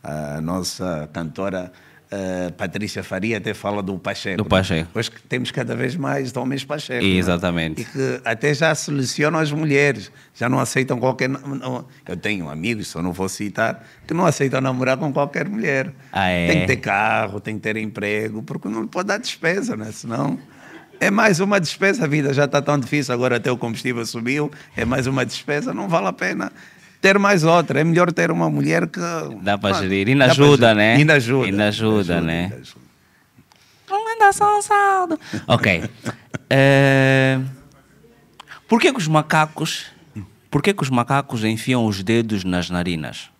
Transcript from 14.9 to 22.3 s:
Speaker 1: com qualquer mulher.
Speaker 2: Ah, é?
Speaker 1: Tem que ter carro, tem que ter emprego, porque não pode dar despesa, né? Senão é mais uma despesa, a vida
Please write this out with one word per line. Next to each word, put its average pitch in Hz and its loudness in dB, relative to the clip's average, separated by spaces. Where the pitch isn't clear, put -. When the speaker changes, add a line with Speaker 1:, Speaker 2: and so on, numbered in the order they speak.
Speaker 1:
com 139 -4
qualquer 143 -2
mulher. 131 -2
Speaker 2:
Ah, 95 0
é? 87 0
Speaker 1:
Tem 87 2
que 92 0
ter - 0
carro, 107 -2
tem 110 -8
que 98 -10
ter 107 -4
emprego, 107 -4
porque - -10
não 113 -6
pode 185 -6
dar 202 0
despesa, 202 -4
né? 107 -10
Senão 123 -4
é 196 2
mais 202 2
uma 202 2
despesa, 190 0
a - -2
vida 143 0